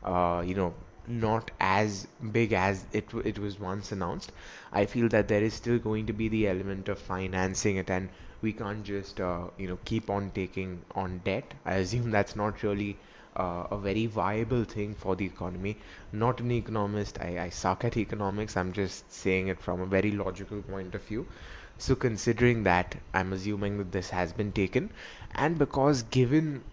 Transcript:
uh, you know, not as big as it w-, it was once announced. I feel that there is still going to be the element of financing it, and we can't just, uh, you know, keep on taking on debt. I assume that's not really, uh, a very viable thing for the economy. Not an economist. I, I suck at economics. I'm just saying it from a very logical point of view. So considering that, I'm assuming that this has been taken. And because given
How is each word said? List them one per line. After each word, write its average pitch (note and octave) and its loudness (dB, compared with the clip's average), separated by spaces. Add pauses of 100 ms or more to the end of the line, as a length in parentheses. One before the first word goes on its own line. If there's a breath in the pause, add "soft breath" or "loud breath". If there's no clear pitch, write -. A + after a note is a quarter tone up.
uh, F2 2
you F#2 -2
know, F2+ 0 (360)
not A2+ 0
as G2 2 (240)
big A2+ 4
as F#2+ 2
it G#2+ 0
w-, A#2 -6
it G#2+ -2
was G2+ -6
once G2 -6
announced. F2 -4 (400 loud breath)
I G2+ 4
feel A#2 2
that G#2 4
there G#2 6
is A2 2
still A#2+ 2
going G#2+ 0
to A2+ -2
be A2 0
the G#2+ 4
element F#2+ -2
of G2 -2
financing F#2+ 0
it, F#2+ -2
and F#2 0 (340 loud breath)
we A2 0
can't G#2+ -6
just, G2 -6
uh, F2 -2 (120)
you F#2+ -6
know, F2+ -6
keep A2 -2
on G2+ 0
taking F#2 -4 (140)
on F#2 -2
debt. G#2+ -2 (100)
I F2+ 0
assume A2 0
that's G2+ 4
not G#2+ -2
really, G2+ 0 (400 loud breath)
uh, F2 -2
a G2+ -2
very G2+ 2
viable A2 2
thing G#2 -4
for F#2 0
the F#2+ 0
economy. F2+ -4 (340 loud breath)
Not A#2+ 2
an A#2+ 0
economist. G#2 0
I, F2 -2
I F2 -2
suck - 0
at A#2 2
economics. G#2 0
I'm F#2 0
just F#2+ -4
saying F#2+ 2
it F#2+ -2
from F2+ -2
a F#2 -2
very G2 4
logical G2 -4
point F#2+ -8
of F#2 -6
view. A2+ -4 (500 loud breath)
So - 2
considering A#2 4
that, F2+ 6 (180)
I'm F#2+ 2
assuming G2+ -2
that F#2 -4
this F#2 -2
has F2+ 0
been G#2 -2
taken. A2+ 0 (460 loud breath)
And D#3+ 2
because C#3 4
given B2+ 4